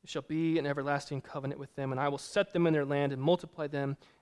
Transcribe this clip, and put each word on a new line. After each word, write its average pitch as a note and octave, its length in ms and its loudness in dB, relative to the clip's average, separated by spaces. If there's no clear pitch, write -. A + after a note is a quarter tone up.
It - 60 -20
shall C#3+ 140 -6
be D#3+ 340 2
an D3 80 2
everlasting C#3+ 560 -2
covenant C#3 380 -8
with C#3 160 -14
them, C3+ 160 -2
and C3 100 -2
I C#3+ 80 2
will C#3 80 -2
set - 340 0
them E3+ 140 4
in D#3+ 80 6
their D3 120 4
land C#3+ 280 2
and C3 80 -4
multiply E3 460 0
them, C#3 300 -2